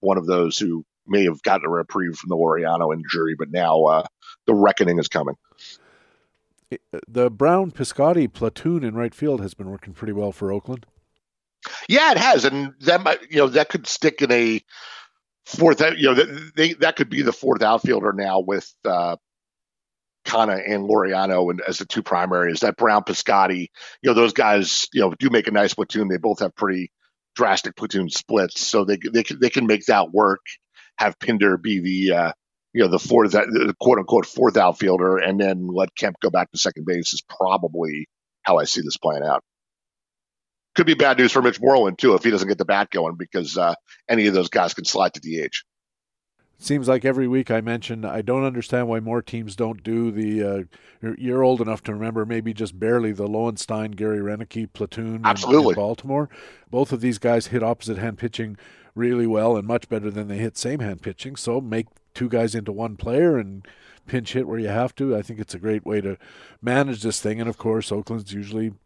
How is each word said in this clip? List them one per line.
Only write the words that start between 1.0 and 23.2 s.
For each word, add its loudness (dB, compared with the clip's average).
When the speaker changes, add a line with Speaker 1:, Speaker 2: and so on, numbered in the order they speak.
Speaker 1:
may 2
have 0
gotten 0
a -2
reprieve -2
from -12
the -2
Laureano 0
injury, -4
but -8
now, 2
uh, 4
the 4
reckoning 4
is -2
coming. -4
Speaker 2:
The 2
Brown 2
Piscotty 0
platoon -2
in -6
right -6
field -2
has -8
been -12
working -16
pretty -8
well -4
for -6
Oakland. -10
Speaker 1:
Yeah, 6
it 2
has, 4
and -2
that 2
might, 0
you 2
know, 6
that 2
could -6
stick 0
in 2
a 2
fourth 4
out-, 2
you 2
know, 4
that, 2
they, 2
that 2
could -2
be 0
the 2
fourth 0
outfielder 2
now -2
with, -4
uh, -2
Canha 0
and -4
Laureano 2
and -6
as -4
the -10
two -6
primaries. -2
That 0
Brown 2
Piscotty, 0